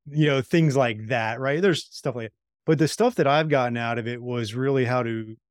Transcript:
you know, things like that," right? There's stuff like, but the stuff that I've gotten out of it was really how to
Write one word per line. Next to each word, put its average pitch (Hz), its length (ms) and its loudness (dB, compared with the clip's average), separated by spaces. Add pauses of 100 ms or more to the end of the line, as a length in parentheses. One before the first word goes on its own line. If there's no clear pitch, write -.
(120)
you 151 160 2
know, 135 140 2
things 156 360 2
like 110 300 0
that," 117 340 -2
right? 139 200 -2
There's 185 300 2
stuff 127 240 -8
like, 113 160 -8 (340)
but 160 120 4
the 156 100 4
stuff 240 280 2
that 143 120 2
I've 156 220 2
gotten 127 260 2
out 117 220 -2
of 113 100 -6
it 120 140 -8
was 120 320 -6
really 131 320 0
how 123 180 0
to 113 320 -6 (160)